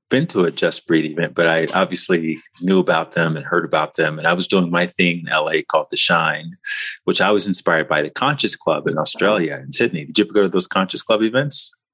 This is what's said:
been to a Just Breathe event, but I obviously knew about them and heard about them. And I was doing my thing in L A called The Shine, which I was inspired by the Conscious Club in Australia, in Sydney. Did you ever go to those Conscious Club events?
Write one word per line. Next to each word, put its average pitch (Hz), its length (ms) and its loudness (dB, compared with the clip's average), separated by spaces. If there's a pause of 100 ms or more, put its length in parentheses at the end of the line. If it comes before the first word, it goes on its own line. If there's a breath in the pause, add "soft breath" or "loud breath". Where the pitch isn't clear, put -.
(120)
been 151 160 2
to 95 160 2
a 82 80 2
Just - 340 -2
Breathe 80 200 2
event, 82 280 -4
but 85 140 2
I 82 260 2
obviously 87 640 0 (240)
knew 95 160 2
about 82 360 0
them 82 220 0
and 73 80 -10
heard 82 220 0
about 76 300 -2
them. 78 240 0
And 80 80 -2
I 87 60 2
was 90 140 -2
doing 90 220 2
my 87 160 0
thing 87 360 0
in 80 80 -12
L 78 200 -2
A 80 140 0
called 78 260 -2
The - 80 -4
Shine, 82 600 -2 (480 loud breath)
which 92 160 2
I 98 100 4
was 104 160 2
inspired 82 420 0
by 76 140 0
the 76 80 -6
Conscious - 440 -2
Club 78 320 -2
in 78 120 -2
Australia, 82 640 0
in 67 80 -8
Sydney. 90 340 0
Did - 140 -2
you 104 60 4
ever - 80 -18
go 101 100 4
to 95 60 2
those 90 180 0
Conscious 95 340 -2
Club 110 220 0
events? 131 520 -2 (180)